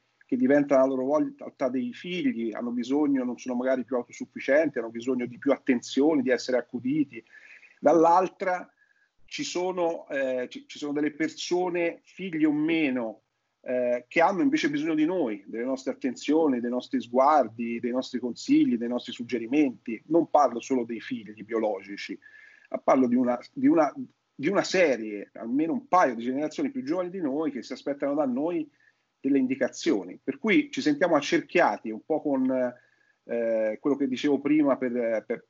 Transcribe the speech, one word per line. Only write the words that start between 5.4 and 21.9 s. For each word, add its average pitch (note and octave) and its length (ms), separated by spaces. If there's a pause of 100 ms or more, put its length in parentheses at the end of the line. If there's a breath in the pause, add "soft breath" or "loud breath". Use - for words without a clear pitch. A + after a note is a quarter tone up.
attenzioni, C3+ 720
di B2+ 80
essere B2 260
accuditi. B2 640 (600 loud breath)
Dall'altra F3 920 (540)
ci - 180
sono, F3 680
eh, C3 400
ci, C3 200
ci - 100
sono D3 140
delle D3 180
persone, E3+ 960
figli E3 400
o D#3 80
meno, D3 680 (400)
eh, B2 440
che - 140
hanno F3+ 220
invece D3+ 280
bisogno D3+ 240
di D3+ 100
noi, D3+ 420
delle A2+ 180
nostre C3 280
attenzioni, C#3 680
dei A#2+ 100
nostri B2 320
sguardi, A#2+ 800
dei A#2+ 100
nostri B2 300
consigli, B2+ 560
dei A#2 120
nostri A#2+ 240
suggerimenti. A#2 920
Non D#3+ 240
parlo B2+ 300
solo B2+ 240
dei A#2 160
figli G#2+ 420
biologici, G2+ 760 (520 loud breath)